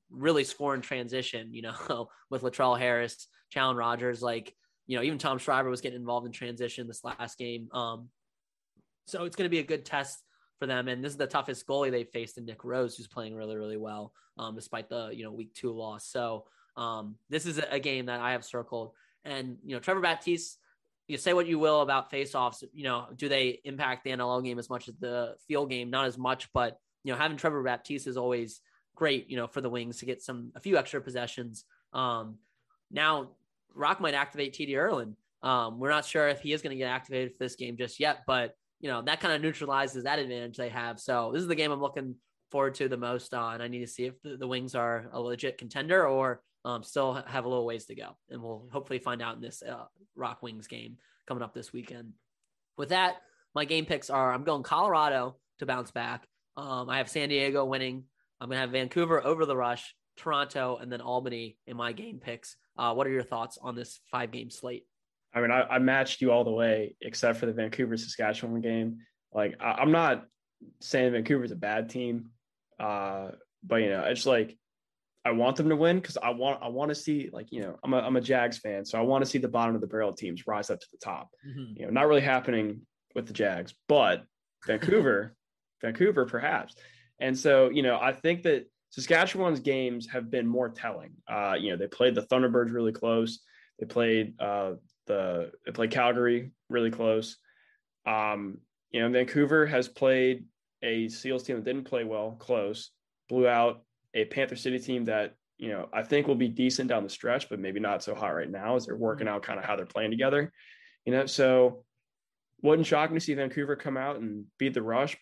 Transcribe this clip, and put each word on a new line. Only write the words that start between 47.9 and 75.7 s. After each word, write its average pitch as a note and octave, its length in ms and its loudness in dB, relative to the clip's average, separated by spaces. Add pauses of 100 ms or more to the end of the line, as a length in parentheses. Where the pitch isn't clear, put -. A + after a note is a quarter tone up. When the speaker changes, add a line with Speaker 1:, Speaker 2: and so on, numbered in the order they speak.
Speaker 1:
go, G#2+ 220 -14 (120)
and B2+ 120 -12
we'll A2+ 300 -12
hopefully C3+ 280 -6
find A#2+ 220 -6
out A#2 140 -6
in A#2 60 -14
this, - 220 -14
uh, A#2+ 220 -12 (300)
Rock B2 280 -8
Wings A2 240 -14
game A#2 300 -16 (300)
coming B2 160 -6
up G#2+ 100 -10
this A#2+ 200 -14
weekend. A#2+ 400 -14 (640)
With C#3+ 120 -6
that, F3+ 280 2 (380)
my D3 100 0
game D#3+ 200 0
picks D#3 240 -2
are, C3 220 2
I'm B2+ 120 -2
going D3 200 0
Colorado D3 760 2 (220)
to C#3+ 60 -8
bounce B2+ 260 -4
back. A#2+ 360 -6 (300)
Um, C3 320 -6
I B2+ 80 0
have C3+ 120 -2
San D3 200 -2
Diego C#3 360 2
winning. C3 380 -4 (360)
I'm B2 100 -10
gonna C3 120 -2
have B2+ 100 -2
Vancouver C#3 540 2
over D#3+ 200 4
the C#3 120 0
Rush, A#2+ 380 -2 (220)
Toronto, C3+ 640 -2
and B2 100 -10
then A#2+ 100 -6
Albany B2 640 -4
in A#2+ 120 -10
my A#2+ 160 -4
game G#3+ 260 -12
picks. - 360 -12 (220)
Uh, A#2+ 160 2
what C3+ 140 2
are C3+ 40 0
your C3 120 2
thoughts A#2 380 -6
on B2 140 -8
this A#2+ 240 -12 (120)
five-game A#2+ 380 -6
slate? B2 360 -10 (480)
Speaker 2:
I A#2+ 80 2
mean, A#2 100 4
I, B2+ 120 6
I B2+ 160 2
matched C3 420 4
you B2+ 100 6
all A#2+ 120 8
the A#2 80 0
way, A2 500 2
except A2+ 380 0
for B2 60 -2
the A2+ 80 0
Vancouver-Saskatchewan A2+ 1080 -2
game. A2+ 380 0 (340)
Like, G#2 260 0
I, A#2 120 0
I'm C#3+ 200 4
not D#3+ 340 4 (540)
saying B2+ 340 2
Vancouver's A#2+ 380 2
a G2+ 40 -8
bad G#2+ 340 -2
team, A#2+ 420 -4 (480)
uh, G2 500 -4 (340)
but, A2+ 140 2
you A2 120 4
know, F#2+ 140 0
it's A#2+ 220 0
like, A#2 320 4 (680)
I A#2+ 80 2
want A#2+ 260 4
them D#3+ 120 4
to D#3 60 4